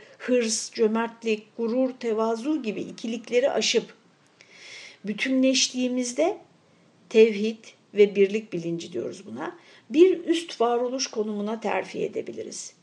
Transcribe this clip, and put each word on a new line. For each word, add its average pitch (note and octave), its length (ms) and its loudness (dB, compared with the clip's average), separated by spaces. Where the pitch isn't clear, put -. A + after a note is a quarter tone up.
hırs, A#3 540 0
cömertlik, A3+ 880 -2
gurur, B3 420 0
tevazu A3+ 640 0
gibi G3 180 -4
ikilikleri A#3 680 -2
aşıp G#3+ 420 0
bütünleştiğimizde B3+ 1300 0
tevhid A3 540 4
ve G3+ 220 6
birlik G3+ 380 2
bilinci E3+ 400 -6
diyoruz - 320 -8
buna. C#3+ 320 -10
Bir E4+ 360 6
üst - 360 -2
varoluş A#3+ 460 0
konumuna G#3+ 520 -4
terfi F#3 440 -4
edebiliriz. A2 800 -10